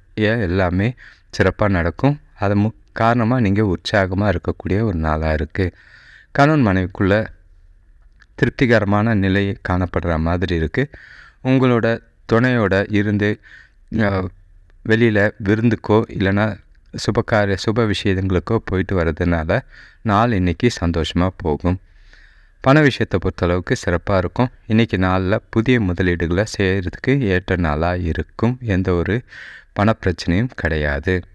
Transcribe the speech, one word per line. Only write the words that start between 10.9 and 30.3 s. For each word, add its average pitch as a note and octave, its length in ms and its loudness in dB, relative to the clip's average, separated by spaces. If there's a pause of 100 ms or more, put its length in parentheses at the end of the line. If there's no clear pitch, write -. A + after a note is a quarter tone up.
உங்களோட B2 580 2 (320)
துணையோட A2+ 560 2
இருந்து, G#2 500 0 (600)
ஆ, F#3+ 280 0 (640)
வெளியில A2 420 4 (120)
விருந்துக்கோ G#2+ 640 2
இல்லைன்னா G2+ 500 -2 (400)
சுபகாரிய-, G#2 600 0 (140)
சுப G#2+ 220 0
விஷயங்களுக்கோ F#2+ 720 0
போயிட்டு F#2 340 -2
வர்றதுனால E2 600 0 (420)
நாள் A2+ 300 2
இன்னைக்கு F#2 380 0 (120)
சந்தோஷமா E2+ 560 0
போகும். E2+ 420 -2 (800)
பண C#3+ 200 6
விஷயத்தை A2+ 380 0
பொறுத்தளவுக்கு F2+ 560 -2 (100)
சிறப்பா F#2 320 0
இருக்கும். F#2 320 0 (160)
இன்னைக்கு A2 320 0
நாள்ல F#2 400 0 (120)
புதிய A#2+ 300 2
முதலீடுகளை F2 640 0 (120)
செய்யறதுக்கு G2 640 -2
ஏற்ற F#2+ 360 0
நாளா E2+ 400 0
இருக்கும். F2+ 640 -2
எந்த F#2 320 0
ஒரு F#2 280 -2 (580)
பணப்பிரச்சனையும் F2 760 0